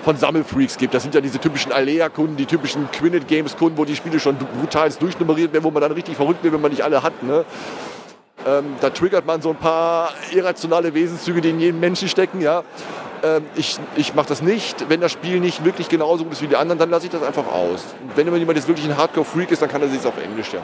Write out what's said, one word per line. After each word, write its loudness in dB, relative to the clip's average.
von 4
Sammelfreaks 2
gibt. 0
Das 2
sind -6
ja 8
diese -2
typischen -2
Alea-Kunden, 0
die 0
typischen -2
Quinnet-Games-Kunden, 0
wo 4
die -2
Spiele -2
schon 2
brutal 0
durchnummeriert 0
werden, 2
wo 2
man 2
dann 2
richtig -6
verrückt 0
wird, 2
wenn 0
man 4
nicht -2
alle 4
hat, -2
ne? 2
Ähm, 0
da 2
triggert 2
man -2
so 0
ein 0
paar 2
irrationale 2
Wesenszüge, 0
die 4
in 0
jedem 2
Menschen 0
stecken, 0
ja. 2
Ähm, 2
ich, -2
ich 0
mach 2
das -4
nicht. -2
Wenn 2
das 2
Spiel -2
nicht 0
wirklich 0
genauso 2
gut -8
ist -8
wie -4
die 2
anderen, 2
dann 4
lasse 0
ich -10
das -4
einfach -2
aus. 0
Wenn 2
jemand 2
jetzt -4
wirklich 0
ein -2
Hardcore-Freak 0
ist, 2
dann 0
kann -2
er 2
sich's -2
auf -2
Englisch -8
ja -6